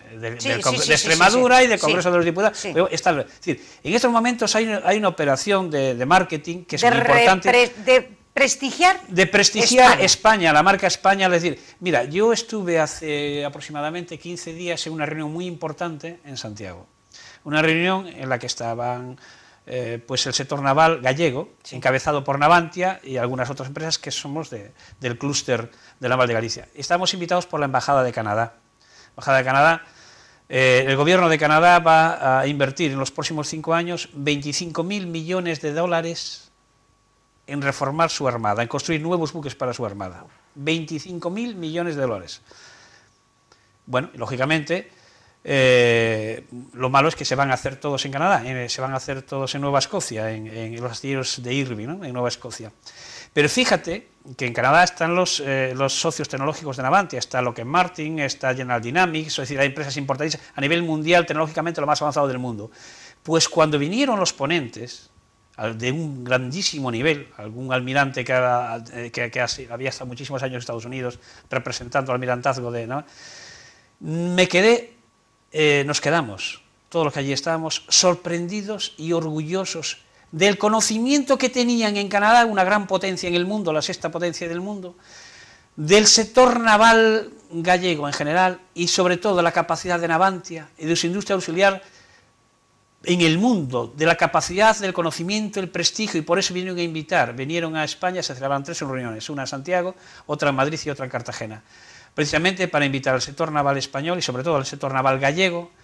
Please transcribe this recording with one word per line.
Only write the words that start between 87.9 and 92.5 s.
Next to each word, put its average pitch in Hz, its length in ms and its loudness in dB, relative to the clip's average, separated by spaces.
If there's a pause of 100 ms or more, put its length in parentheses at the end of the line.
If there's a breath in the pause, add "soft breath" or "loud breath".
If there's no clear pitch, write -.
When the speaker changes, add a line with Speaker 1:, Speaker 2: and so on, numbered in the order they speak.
Speaker 1:
en 143 40 -4
general 175 480 0 (140)
y 170 140 -2
sobre 180 280 2
todo 180 260 0
la 170 100 2
capacidad 170 480 -2
de 170 80 -2
Navantia 170 680 0
y 151 100 -8
de 165 100 2
su 170 100 -2
industria 196 280 -2
auxiliar 190 460 2 (1200 soft breath)